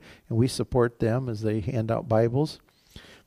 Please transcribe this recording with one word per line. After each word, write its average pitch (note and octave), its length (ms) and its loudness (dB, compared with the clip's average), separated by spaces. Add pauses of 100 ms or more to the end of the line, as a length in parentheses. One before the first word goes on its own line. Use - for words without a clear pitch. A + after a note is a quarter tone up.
(300)
and A2+ 80 0
we A#2+ 100 4
support A#2+ 520 0
them A#2+ 300 0
as G#2+ 120 -8
they A2 200 -2
hand A2+ 280 -2
out A2+ 180 -2
Bibles. A#2 520 2 (680)